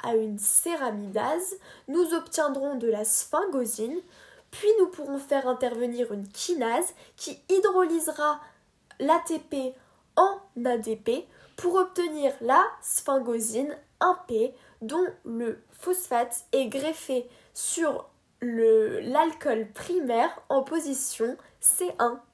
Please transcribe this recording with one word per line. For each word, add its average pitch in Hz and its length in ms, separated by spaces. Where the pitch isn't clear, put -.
à 233 120
une 214 240
céramidase, 254 1200
nous 330 260
obtiendrons 285 640
de 233 120
la 214 160
sphingosine, 269 920
puis - 180
nous 370 80
pourrons 277 320
faire 269 300
intervenir 240 640
une 202 160
kinase 277 640
qui - 320
hydrolysera 330 920
l'A 311 260
T 320 120
P 262 360
en 381 220
A 247 140
D 220 180
P 254 300
pour 349 180
obtenir 339 640
la 294 240
sphingosine 240 960
un 359 260
P 233 280
dont 311 240
le 233 380
phosphate 247 800
est 269 140
greffé 269 640
sur - 540
le, 226 600
l'alcool 269 720
primaire 285 760
en 277 140
position 277 720
C - 380
un. 240 220